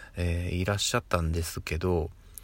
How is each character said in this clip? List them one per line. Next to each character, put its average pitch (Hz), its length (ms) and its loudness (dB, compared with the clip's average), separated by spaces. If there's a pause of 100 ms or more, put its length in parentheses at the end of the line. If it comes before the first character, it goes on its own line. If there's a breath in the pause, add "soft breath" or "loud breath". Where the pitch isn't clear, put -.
(180 loud breath)
え 87 340 0
ー、 90 40 0
い 90 100 0
ら 101 100 2
っ - 40 0
し - 140 0
ゃ 123 40 2
っ 120 100 -2
た 87 140 2
ん 80 100 2
で 80 100 0
す - 200 -6
け - 160 -4
ど、 87 340 2 (320 loud breath)